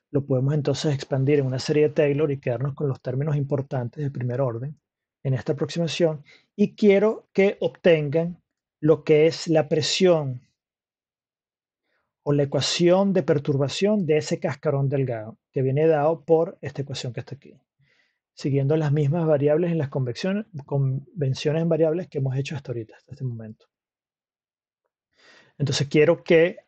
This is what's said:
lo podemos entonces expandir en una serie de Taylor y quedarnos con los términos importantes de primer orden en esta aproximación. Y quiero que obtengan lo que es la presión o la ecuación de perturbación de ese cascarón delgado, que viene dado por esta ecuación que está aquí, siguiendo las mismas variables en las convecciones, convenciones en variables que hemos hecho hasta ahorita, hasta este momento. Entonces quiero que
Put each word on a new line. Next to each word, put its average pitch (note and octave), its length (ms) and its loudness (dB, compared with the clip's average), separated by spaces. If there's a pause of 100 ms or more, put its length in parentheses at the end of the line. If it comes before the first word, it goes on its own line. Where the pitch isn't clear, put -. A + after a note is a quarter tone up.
(100)
lo C#3 140 0
podemos C3+ 300 0
entonces C#3+ 400 -2
expandir C#3 460 0
en C3+ 60 -2
una B2+ 120 -4
serie D3+ 300 2
de D3 60 -6
Taylor D3 360 0
y C#3 80 -4
quedarnos C3+ 360 -4
con D3 140 -4
los A#2+ 120 -6
términos C#3 360 -4
importantes C#3 680 -4
de C#3 60 -4
primer B2 300 -6
orden C3 380 -6 (460)
en C3+ 100 0
esta D3+ 200 -4
aproximación. D#3 680 -2 (320)
Y G3+ 220 0
quiero G#3 560 2
que G3 280 2
obtengan E3 800 0 (400)
lo D3+ 220 4
que D#3 240 6
es E3 220 -2
la D#3 200 2
presión D#3 760 2 (1800)
o D3 100 0
la C#3+ 120 2
ecuación F3 680 2
de F#3 80 2
perturbación D3 840 0
de D3+ 120 2
ese D#3+ 200 -4
cascarón C#3 500 -2
delgado, B2 500 -4 (120)
que C#3 120 -2
viene C3+ 240 2
dado D#3 380 2
por E3 360 2
esta C#3 220 -10
ecuación C3+ 320 -10
que - 60 -8
está - 160 -16
aquí, - 220 -20 (760)
siguiendo C#3 420 0
las D3+ 160 0
mismas D#3 340 0
variables D#3 460 2
en E3 60 0
las C#3 100 -2
convecciones, E3 560 -4 (220)
convenciones C#3 960 -2
en E3+ 80 0
variables D#3+ 380 0
que D#3 100 -8
hemos C3+ 180 -2
hecho C#3 180 -4
hasta - 180 -10
ahorita, A#2 240 -10
hasta - 160 -20
este - 120 -12
momento. A2+ 420 -12 (1900)
Entonces C#3 320 -2
quiero D#3+ 340 4
que F3 460 4